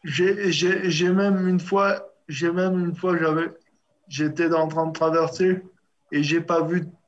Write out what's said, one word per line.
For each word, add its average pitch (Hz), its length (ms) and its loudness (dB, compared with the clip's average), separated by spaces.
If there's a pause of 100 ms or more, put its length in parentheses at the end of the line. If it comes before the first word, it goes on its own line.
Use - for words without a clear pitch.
J'ai, 185 480 0
j'ai, 180 400 0
j'ai 170 220 2
même 190 340 2
une 185 140 2
fois, 196 500 0 (160)
j'ai 160 240 -2
même 185 260 0
une 170 160 0
fois, 180 240 0
j'avais, 160 360 0 (560)
j'étais 156 440 -2
en 160 140 2
train 160 200 -2
de 160 40 -4
traverser 165 720 0 (480)
et 147 120 0
j'ai 160 180 0
pas 165 240 0
vu, 170 180 -2 (240)